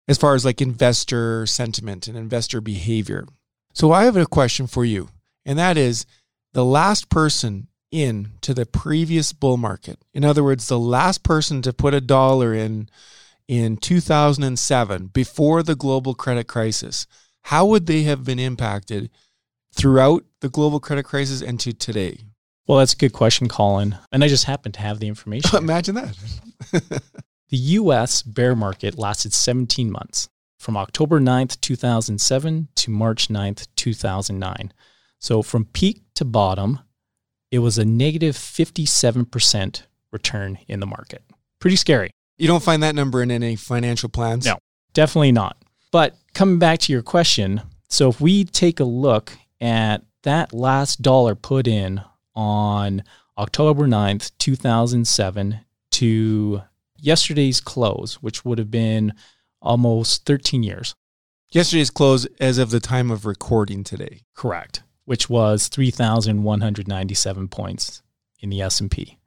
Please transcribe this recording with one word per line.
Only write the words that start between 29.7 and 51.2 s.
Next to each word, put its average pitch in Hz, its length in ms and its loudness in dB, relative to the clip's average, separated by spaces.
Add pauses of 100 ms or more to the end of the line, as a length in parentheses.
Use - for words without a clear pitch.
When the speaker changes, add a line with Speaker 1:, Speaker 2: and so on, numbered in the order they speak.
Speaker 2:
months, - 380 -8 (320)
from 110 160 -8
October 151 460 0
ninth, 127 400 0
two 127 160 -4
thousand 113 420 -2
seven 160 560 -2
to - 160 -4
March 110 380 0
ninth, 101 480 -6
two 117 160 -2
thousand 98 440 -4
nine. 95 360 -8 (460)
So 110 220 0
from 110 220 -2
peak - 380 -2 (140)
to - 100 -4
bottom, 104 540 0 (720)
it 123 100 0
was 117 180 2
a 110 80 2
negative 143 500 2
fifty-seven 127 920 -2
percent - 600 -2 (240)
return 98 560 -6
in 101 140 -8
the 98 40 -6
market. - 380 -14 (380)
Pretty 185 160 4
scary. 117 340 2 (260)
Speaker 1:
You 135 100 0
don't 165 140 4
find 160 220 2
that 156 120 2
number 131 280 0
in 123 80 -2
any 120 240 -2
financial 120 540 -4
plans? 117 360 -2
Speaker 2:
No, 110 120 0 (340)
definitely 151 400 4
not. 107 240 2 (340)
But 160 280 2 (160)
coming 190 260 4
back 165 200 4
to - 120 -2
your 127 100 0
question, 107 600 0 (260)
so - 220 4
if 117 100 0
we 190 240 4
take 175 380 0
a - 20 2
look 123 480 0 (300)
at 113 420 0 (200)
that 151 280 0
last 131 500 -2
dollar 127 320 4